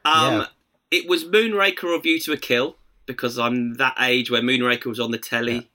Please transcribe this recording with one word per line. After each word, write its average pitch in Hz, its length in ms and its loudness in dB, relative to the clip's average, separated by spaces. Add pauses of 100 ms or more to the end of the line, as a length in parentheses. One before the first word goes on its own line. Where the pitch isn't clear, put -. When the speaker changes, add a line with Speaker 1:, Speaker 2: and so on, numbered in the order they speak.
Speaker 1:
Um, 156 360 4
Speaker 2:
Yeah. - 60 -4 (460)
Speaker 1:
it 170 160 0
was 165 160 2
Moonraker 196 600 2
or 170 160 0
View 160 200 0
to 156 120 -4
a 143 40 -2
Kill, - 400 -2 (300)
because 123 320 -6
I'm 120 360 -2
that 131 240 0
age 123 320 0
where 117 120 0
Moonraker 123 440 0
was 117 140 -6
on 117 100 -2
the 113 80 -2
telly 120 360 -2
Speaker 2:
Yeah. 120 60 -4 (140)